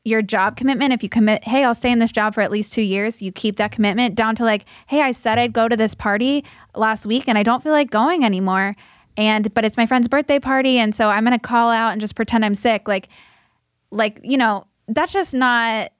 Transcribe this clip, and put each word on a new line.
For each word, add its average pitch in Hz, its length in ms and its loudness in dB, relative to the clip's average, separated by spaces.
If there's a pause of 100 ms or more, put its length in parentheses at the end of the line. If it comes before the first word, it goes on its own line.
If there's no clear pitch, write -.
your 220 200 0
job 196 320 0
commitment. 262 380 0
If 233 80 -2
you 202 80 -8
commit, 214 360 2
"Hey, 269 180 0
I'll 240 120 2
stay 247 160 -2
in 240 80 2
this 226 120 2
job 214 240 -2
for 220 60 0
at - 100 0
least 208 220 -4
two 226 100 -2
years," 202 400 -2
you 190 80 -8
keep 208 260 -4
that 208 140 -2
commitment 208 420 0
down 220 220 0
to, 240 80 -4
like, 214 220 0 (200)
"Hey, 294 160 0
I 262 100 2
said 226 280 -2
I'd 240 140 0
go 226 140 2
to 233 80 2
this 220 200 0
party 254 480 0 (320)
last 220 320 -2
week 240 200 0
and 214 120 2
I 208 40 2
don't 240 200 0
feel 302 80 0
like 294 180 2
going 285 340 2
anymore. 190 520 0 (420)
And, 214 380 0
but 220 100 0
it's 214 120 -2
my 233 100 2
friend's 247 200 2
birthday 285 320 0
party. 262 380 2
And 214 160 0
so 214 160 2
I'm 208 140 0
gonna 240 160 2
call 233 320 2
out 226 200 0
and 208 100 -6
just 214 140 -8
pretend 220 300 0
I'm 202 80 0
sick." 214 340 -2
Like, 196 220 -2 (840)
like, 214 320 -2
you 262 140 0
know, 220 280 0 (220)
that's 302 260 -2
just 392 200 -2
not 233 680 0